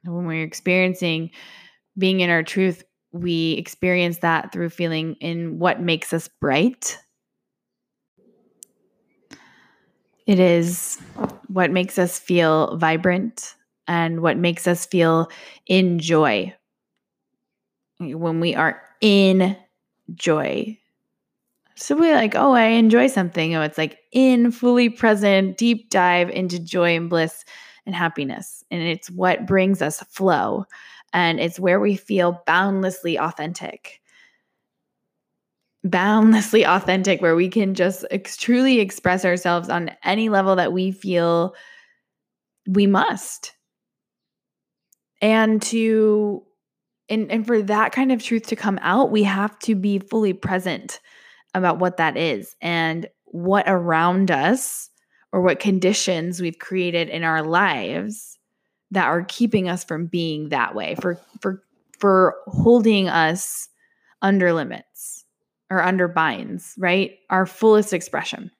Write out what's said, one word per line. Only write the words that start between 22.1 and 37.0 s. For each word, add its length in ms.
like, 200
"Oh, 180
I 120
enjoy 420
something." 480
Oh, 60
it's 160
like 220
in 400
fully 380
present, 680
deep 320
dive 400
into 300
joy 360
and 140
bliss 340
and 100
happiness. 760
And 100
it's 280
what 360
brings 360
us 280
flow. 560
And 260
it's 200
where 200
we 160
feel 500
boundlessly 760
authentic. 840
Boundlessly 840
authentic, 560